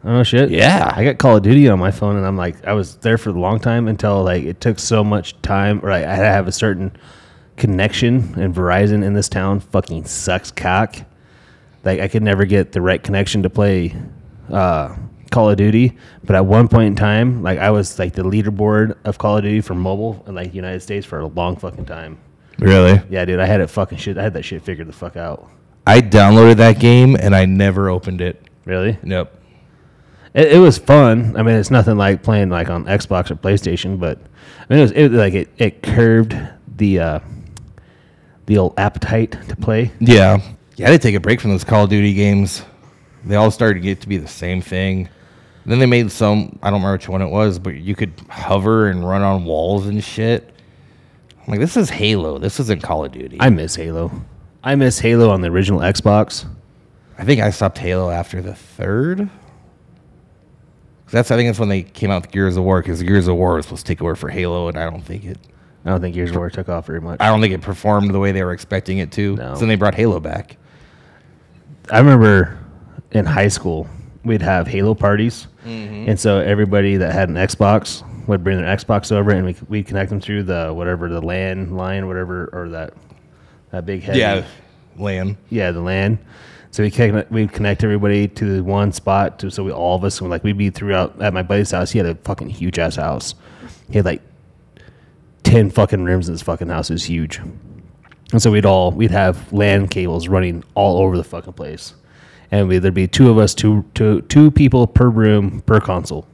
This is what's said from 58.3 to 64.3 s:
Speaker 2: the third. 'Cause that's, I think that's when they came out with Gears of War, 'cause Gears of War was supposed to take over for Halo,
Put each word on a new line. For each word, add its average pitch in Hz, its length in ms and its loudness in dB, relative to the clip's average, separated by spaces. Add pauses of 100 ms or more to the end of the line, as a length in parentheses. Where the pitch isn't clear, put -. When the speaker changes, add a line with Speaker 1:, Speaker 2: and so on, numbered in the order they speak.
Speaker 2:
the 98 120 -12
third. 147 760 -6 (1800)
'Cause - 80 -16
that's, 117 180 0
I 117 60 2
think 120 120 2
that's 104 100 -4
when 107 100 -2
they 95 140 -2
came - 280 -6
out 87 120 -4
with - 80 -18
Gears 95 260 -2
of 92 60 -2
War, 92 200 2
'cause 87 180 -6
Gears 90 260 2
of 90 80 0
War 87 200 0
was 73 100 -6
supposed - 200 -14
to - 60 -6
take - 100 -6
over 85 140 -4
for - 140 -10
Halo, 87 380 -6